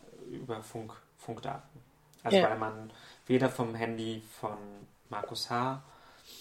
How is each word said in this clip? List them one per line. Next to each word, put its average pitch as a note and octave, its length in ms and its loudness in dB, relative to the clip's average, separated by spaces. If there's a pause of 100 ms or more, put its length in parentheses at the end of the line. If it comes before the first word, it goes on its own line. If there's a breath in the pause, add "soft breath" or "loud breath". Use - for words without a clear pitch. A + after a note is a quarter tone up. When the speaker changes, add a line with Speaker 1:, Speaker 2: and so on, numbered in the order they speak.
(300)
Speaker 1:
über A#2+ 320 -6
Funk, A2+ 320 -8 (240)
Funkdaten. - 600 -8 (420)
Also G3 160 8
Speaker 2:
Ja. E3+ 120 8
Speaker 1:
weil A2+ 80 0
man A2 320 -4 (360 loud breath)
weder B2+ 240 6
vom A2+ 240 -2
Handy A2+ 480 -2 (180)
von G#2+ 160 -4 (540)
Markus G#2 400 -4
H. C3 320 0 (580 loud breath)